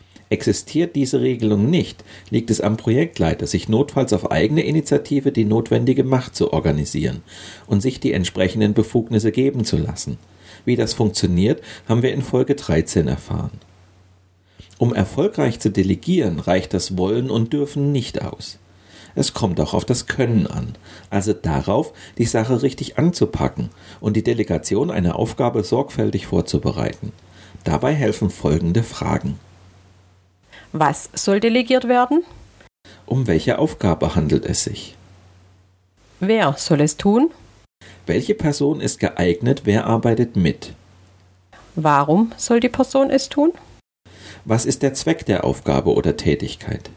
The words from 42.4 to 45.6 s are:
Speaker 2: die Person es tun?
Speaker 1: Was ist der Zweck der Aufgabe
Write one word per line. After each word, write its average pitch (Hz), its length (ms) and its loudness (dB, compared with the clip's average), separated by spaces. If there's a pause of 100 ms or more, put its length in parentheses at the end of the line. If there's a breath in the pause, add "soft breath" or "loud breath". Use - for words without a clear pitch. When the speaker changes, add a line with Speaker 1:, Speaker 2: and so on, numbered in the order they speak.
Speaker 2:
die 247 80 2
Person 269 420 0
es 269 180 0
tun? 311 240 2 (920 loud breath)
Speaker 1:
Was 113 200 2
ist - 180 -2
der 135 120 2
Zweck - 320 -2
der 101 180 2
Aufgabe - 480 0